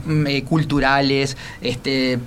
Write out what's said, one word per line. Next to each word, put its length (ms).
m-, 300
eh, 60
culturales, 920
este, 680